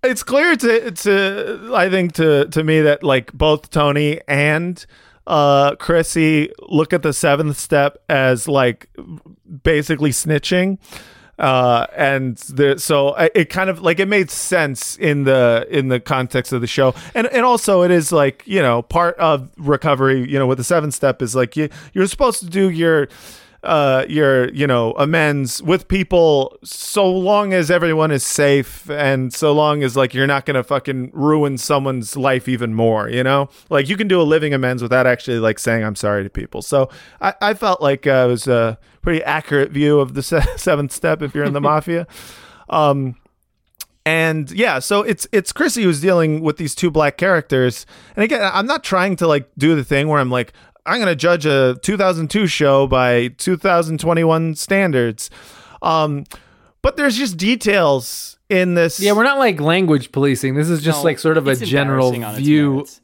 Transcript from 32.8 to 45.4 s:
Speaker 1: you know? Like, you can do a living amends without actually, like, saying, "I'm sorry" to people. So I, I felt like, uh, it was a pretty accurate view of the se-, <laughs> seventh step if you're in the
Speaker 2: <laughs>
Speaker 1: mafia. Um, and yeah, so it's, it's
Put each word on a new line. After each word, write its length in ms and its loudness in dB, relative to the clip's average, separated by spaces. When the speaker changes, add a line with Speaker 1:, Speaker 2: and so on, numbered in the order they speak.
Speaker 1:
you 140 -2
know? 260 0
Like, 180 0
you 80 -2
can 120 -2
do 120 0
a 40 4
living 280 2
amends 300 -2
without 240 2
actually, 320 -2
like, 220 0
saying, 240 -2
"I'm 100 -4
sorry" 300 -2
to 60 -10
people. 300 -10
So 280 0
I, 200 -2
I 140 0
felt 260 -2
like, 240 0
uh, 220 4
it 60 2
was 160 -4
a 320 0
pretty 220 -2
accurate 480 -2
view 300 2
of 140 -2
the 100 -6
se-, 240 0
<laughs> 80 -6
seventh 340 -2
step 320 -4
if 100 -8
you're 120 -2
in 80 0
the 80 -2
Speaker 2:
<laughs> 100 2
Speaker 1:
mafia. 380 -2
Um, 460 0
and 460 -2
yeah, 300 -2
so 220 0
it's, 280 -4
it's 220 -2